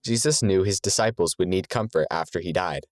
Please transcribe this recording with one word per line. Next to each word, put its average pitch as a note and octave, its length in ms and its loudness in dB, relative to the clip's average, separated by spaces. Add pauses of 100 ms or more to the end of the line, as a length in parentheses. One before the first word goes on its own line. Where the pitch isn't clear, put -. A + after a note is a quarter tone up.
Jesus A#2 380 0
knew F#2+ 180 4
his G2 180 0
disciples G2+ 600 0
would F2+ 80 2
need F#2 220 -2
comfort A2 420 0
after E2 280 -4
he E2+ 140 -6
died D#2+ 380 -2